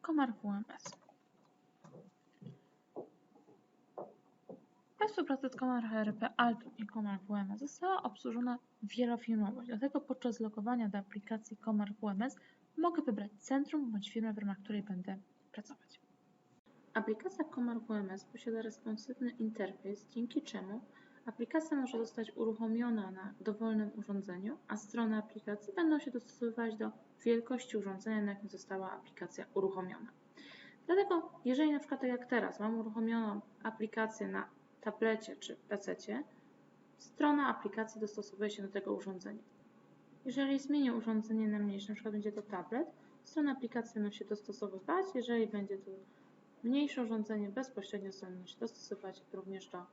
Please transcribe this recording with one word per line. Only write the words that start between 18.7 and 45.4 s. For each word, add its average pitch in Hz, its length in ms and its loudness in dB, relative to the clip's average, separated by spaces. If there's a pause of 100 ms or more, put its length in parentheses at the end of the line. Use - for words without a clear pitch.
interfejs, 208 800 -4
dzięki 240 320 -2
czemu 202 380 -6 (460)
aplikacja 294 500 0
może 247 220 0
zostać 226 380 -4
uruchomiona 226 760 2
na 190 300 -8
dowolnym 214 560 2
urządzeniu, 202 640 -4 (100)
a 214 80 -2
strony 220 400 0
aplikacji - 580 -6
będą 311 240 6
się 285 120 -2
dostosowywać 233 680 -2
do 214 140 -2 (340)
wielkości 233 520 2
urządzenia, 202 460 0
na 202 100 0
jakim 196 180 -8
została 190 400 -6
aplikacja - 540 -10 (100)
uruchomiona. 190 520 0 (800)
Dlatego, 370 460 6 (120)
jeżeli 294 280 8
na 285 60 6
przykład 285 220 -2
tak 254 100 4
jak 247 160 0
teraz 220 340 2
mam 226 180 2
uruchomioną 226 640 0 (220)
aplikację 220 640 -2
na 190 200 -2 (320)
tablecie 220 560 0
czy - 200 -10
pececie, 196 680 -4 (760)
strona 294 500 4
aplikacji 214 520 -2
dostosowuje 208 500 -2
się 202 120 -6
do 196 60 -6
tego 196 260 0
urządzenia. 98 480 -6 (840)
Jeżeli 269 340 4
zmienię 277 360 4
urządzenie 220 540 2
na 208 100 2
mniejsze, 202 300 0
na 214 60 -4
przykład 208 200 -4
będzie 208 180 0
to 202 100 -6
tablet, 208 460 -2 (360)
strona 294 280 2
aplikacji 233 420 -2
będą 208 160 2
się 208 140 -8
dostosowywać, 208 920 0
jeżeli 233 320 2